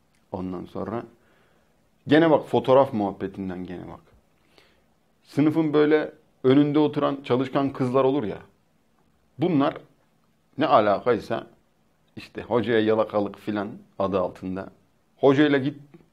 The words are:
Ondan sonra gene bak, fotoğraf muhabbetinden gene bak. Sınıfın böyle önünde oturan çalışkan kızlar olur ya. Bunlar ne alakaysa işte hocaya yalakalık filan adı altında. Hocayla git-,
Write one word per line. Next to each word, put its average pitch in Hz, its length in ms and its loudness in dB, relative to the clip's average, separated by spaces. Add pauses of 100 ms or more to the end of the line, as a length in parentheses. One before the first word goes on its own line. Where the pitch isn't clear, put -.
(320)
Ondan 92 320 -10
sonra 95 380 -10 (1040)
gene 160 220 6
bak, 143 160 2
fotoğraf 131 460 4
muhabbetinden 95 760 -6
gene 90 220 -14
bak. 82 120 -18 (1200)
Sınıfın 151 500 0
böyle 151 400 2 (320)
önünde 143 340 4
oturan 143 460 0
çalışkan 135 480 -2
kızlar 131 320 0
olur 131 200 0
ya. 90 140 -8 (1000)
Bunlar 151 360 0 (840)
ne 156 80 0
alakaysa 113 800 0 (720)
işte - 260 -16
hocaya 113 380 0
yalakalık 107 580 0
filan 104 300 -6 (300)
adı 95 220 -2
altında. 92 500 -8 (460)
Hocayla 143 420 4
git-, 139 240 -6 (300)